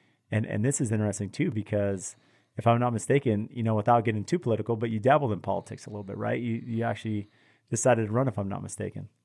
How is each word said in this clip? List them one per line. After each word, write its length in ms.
and, 160
and 180
this 160
is 100
interesting 380
too, 220
because 640
if 100
I'm 140
not 140
mistaken, 580
you 100
know, 120
without 320
getting 180
too 140
political, 360
but 140
you 100
dabbled 340
in 80
politics 440
a 60
little 120
bit, 140
right? 240
You, 140
you 180
actually 440
decided 380
to 60
run, 160
if 100
I'm 100
not 140
mistaken. 480